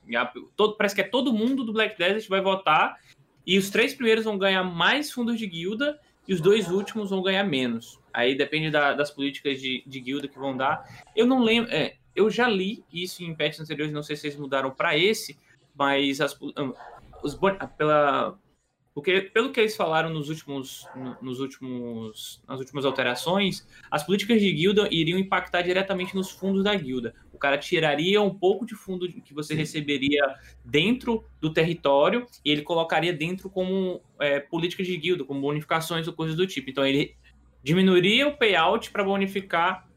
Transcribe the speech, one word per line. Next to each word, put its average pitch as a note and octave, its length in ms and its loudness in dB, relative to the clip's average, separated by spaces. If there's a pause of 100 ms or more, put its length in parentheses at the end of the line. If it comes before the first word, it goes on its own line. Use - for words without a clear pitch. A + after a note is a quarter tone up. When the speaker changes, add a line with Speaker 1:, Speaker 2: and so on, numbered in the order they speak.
Speaker 1:
e A#2 100 -6
a, B2 140 0 (260)
todo, G#3 200 2
parece G3+ 180 0
que G3+ 60 0
é - 40 2
todo C4 280 0
mundo A#3+ 320 0
do A3 80 -4
Black G#3+ 260 0
Desert G3 300 0
vai F#3+ 140 2
votar F#3 540 2 (500)
e F3+ 100 4
os G3 140 2
três C4 240 0
primeiros A3 300 2
vão G#3 120 -2
ganhar F#3+ 260 2
mais F#3 480 0
fundos A#3 280 -2
de A3 80 -6
guilda G#3+ 520 -4 (280)
e F#3+ 80 0
os E3 60 0
dois G3 280 6
últimos G3+ 420 -2
vão F#3+ 120 0
ganhar F#3+ 220 2
menos. B2+ 540 -2 (140)
Aí B2+ 240 2
depende D3+ 340 0
da, D3 220 2
das C#3+ 180 -2
políticas C#3 500 -4
de, C3 260 -6
de C3+ 140 -12
guilda C3+ 280 -6
que - 100 -16
vão C3+ 160 -6
dar. C3+ 300 -2 (320)
Eu A#3+ 100 4
não C4 160 4
lembro, A3+ 280 2
é, C#3+ 240 -2 (200)
eu G#3+ 140 4
já A#3 180 2
li G3 460 -2
isso F3 300 -8
em E3 120 -8
patches D3+ 260 -4
anteriores, D3+ 320 -6
não D3 100 -6
sei D3 140 -6
se D3 60 -14
vocês C#3+ 140 -6
mudaram C3+ 340 -2
pra D3+ 280 0
esse, G#3 400 0 (360)
mas C#3 460 2
as, C#3 160 -2 (880)
os C#3+ 120 -4
bon-, G3 220 0 (200)
pela, C#3+ 600 2 (580)
porque, F3+ 260 2
pelo A3+ 320 0
que B3 80 0
eles G#3+ 160 2
falaram D#3+ 340 0
nos D3+ 180 -4
últimos, C#3 680 -10
no, B2+ 260 -10
nos B2+ 160 -6
últimos, B2 1080 -10
nas C3+ 100 -10
últimas C3+ 260 -8
alterações, C3+ 800 0 (260)
as D3+ 120 -2
políticas G#3 380 2
de G3+ 120 4
guilda G3 380 2
iriam E3 280 2
impactar F#3 440 0
diretamente F#3 540 -2
nos F#3+ 140 -4
fundos G3 340 -2
da G#3 100 2
guilda. B2+ 400 -4 (180)
O - 60 -20
cara C#3+ 180 2
tiraria D#3+ 640 2
um G3 140 0
pouco G3 320 0
de - 80 -10
fundo F3+ 340 -8
que - 240 -16
você D3+ 220 -6
Speaker 2:
Sim. D#3 60 0
Speaker 1:
receberia C#3+ 600 0 (440)
dentro A3 600 0 (160)
do D#3 120 -2
território E3+ 760 2 (180)
e D3 60 0
ele D3 120 2
colocaria E3 500 0
dentro F3 360 -6
como, F#3 520 -2 (180)
é, C#3+ 220 0
políticas F3 480 -4
de F3+ 80 -2
guilda, E3 260 -2
como C#3 180 -6
bonificações D#3+ 680 -2
ou D#3+ 40 -8
coisas D#3+ 220 -4
do F3+ 100 0
tipo. C3+ 240 -6
Então C3+ 160 0
ele C#3 300 0 (480)
diminuiria F#3+ 640 4
o C#4+ 100 -2
payout G3 540 2
pra G3+ 140 -2
bonificar F#3+ 840 0 (100)